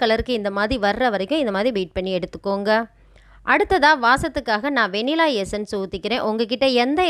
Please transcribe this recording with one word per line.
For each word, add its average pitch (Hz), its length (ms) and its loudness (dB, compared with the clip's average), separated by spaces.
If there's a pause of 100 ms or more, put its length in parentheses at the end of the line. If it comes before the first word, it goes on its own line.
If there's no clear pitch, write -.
கலருக்கு 220 340 0
இந்த 202 200 -4
மாதிரி 220 280 0
வர்ற 240 280 0
வரைக்கும் 196 280 0
இந்த 214 140 -2
மாதிரி 226 220 0
பீட் 180 200 -6
பண்ணி 185 200 -4
எடுத்துக்கோங்க. 196 520 -4 (840)
அடுத்ததா 320 360 4 (140)
வாசத்துக்காக 254 720 0
நான் 220 180 2
வெனிலா 285 320 0 (160)
எசன்ஸ் 208 360 -6
ஊத்திக்கிறேன். 196 520 -4
உங்ககிட்ட 226 360 -2 (160)
எந்த 285 280 2